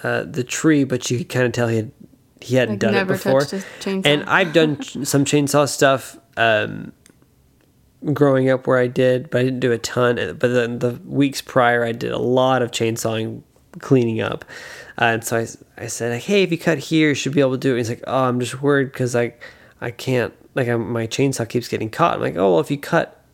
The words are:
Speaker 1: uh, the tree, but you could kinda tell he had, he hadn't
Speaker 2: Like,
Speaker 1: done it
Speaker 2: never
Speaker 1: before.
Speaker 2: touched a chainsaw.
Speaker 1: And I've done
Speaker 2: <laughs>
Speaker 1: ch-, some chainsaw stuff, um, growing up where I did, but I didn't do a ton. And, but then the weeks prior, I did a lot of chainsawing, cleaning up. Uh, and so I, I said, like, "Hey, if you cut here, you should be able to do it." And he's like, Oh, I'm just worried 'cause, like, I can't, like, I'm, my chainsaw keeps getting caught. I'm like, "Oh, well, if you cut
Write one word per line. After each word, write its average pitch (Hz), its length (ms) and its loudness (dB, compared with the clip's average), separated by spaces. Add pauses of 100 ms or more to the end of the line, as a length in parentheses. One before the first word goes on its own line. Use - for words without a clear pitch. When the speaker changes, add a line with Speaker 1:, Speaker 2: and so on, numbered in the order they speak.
Speaker 1:
uh, 120 200 -2
the - 200 -6
tree, 147 400 2
but 131 260 -4
you 120 100 -2
could - 100 -8
kinda 127 200 0
tell 120 200 -2
he 113 80 0
had, 110 140 -4 (500)
he 123 140 -2
hadn't 117 180 2
Speaker 2:
Like, 202 60 -4
Speaker 1:
done - 140 2
it 202 40 2
Speaker 2:
never 190 160 0
Speaker 1:
before. 139 280 2
Speaker 2:
touched 147 120 -4
a 190 100 -6 (160)
chainsaw. 190 260 -2
Speaker 1:
And 147 200 4
I've 175 280 2
done 156 240 4
Speaker 2:
<laughs> - 40 -10
Speaker 1:
ch-, - 220 -12
some 143 200 2
chainsaw 143 460 2
stuff, 135 480 0 (180)
um, 107 560 0 (1200)
growing 131 360 4
up 127 180 0
where 131 100 4
I 123 100 2
did, 127 420 0
but 123 120 0
I - 40 2
didn't 127 160 -2
do 127 100 2
a 113 60 0
ton. 120 400 0
And, 90 200 -6
but 127 120 2
then 120 300 0
the 123 260 -2
weeks 139 360 -2
prior, 120 440 2
I 117 60 -2
did 120 200 -6
a 117 80 -4
lot 127 420 2
of 117 100 -2
chainsawing, 113 680 -4 (380)
cleaning 117 420 2
up. - 240 -6 (540)
Uh, 117 60 4
and 113 180 2
so 120 140 -2
I, 113 100 -2 (360)
I 120 40 -10
said, 117 260 -6
like, 117 100 -8
"Hey, 202 200 2
if 170 80 0
you 165 60 -2
cut 160 200 0
here, 156 320 2
you 139 60 2
should 135 180 -4
be 147 80 4
able 131 120 4
to 131 40 -2
do 135 120 0
it." - 20 2
And 120 80 2
he's 113 100 -2
like, 120 180 -8
Oh, 131 180 0
I'm 123 140 0
just 123 220 -6
worried 139 320 2
'cause, 123 220 -2
like, 120 260 -2 (400)
I 120 100 -6
can't, 123 420 -2 (220)
like, 127 120 0
I'm, 117 240 -2
my 117 160 -2
chainsaw 135 400 -2
keeps 120 200 -4
getting 110 220 -4
caught. 170 260 0
I'm - 60 -4
like, 135 160 -4
"Oh, 185 140 4
well, 165 80 4
if 147 120 -2
you 143 60 -2
cut - 440 -2 (120)